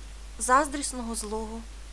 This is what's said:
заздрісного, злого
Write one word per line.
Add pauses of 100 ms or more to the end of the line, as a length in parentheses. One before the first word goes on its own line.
(380)
заздрісного,
злого (320)